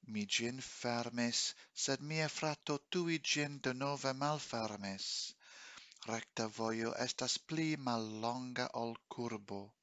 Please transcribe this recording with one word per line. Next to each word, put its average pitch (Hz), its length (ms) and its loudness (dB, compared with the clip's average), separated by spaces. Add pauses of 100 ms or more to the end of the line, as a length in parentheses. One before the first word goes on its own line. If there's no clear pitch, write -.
Mi 107 220 -2
ĝin 120 360 2
fermis, 120 800 0 (320)
sed 135 380 0
mia 156 180 2
frato 151 480 0 (120)
tuj 170 280 2 (140)
ĝin 143 280 2
denove 135 540 2
malfermis. 110 960 0 (960)
Rekta 113 440 -2
vojo 113 460 2 (120)
estas 127 320 0
pli 160 280 0 (100)
mallonga 120 1000 0
ol 117 220 0 (120)
kurbo. 107 520 -4 (240)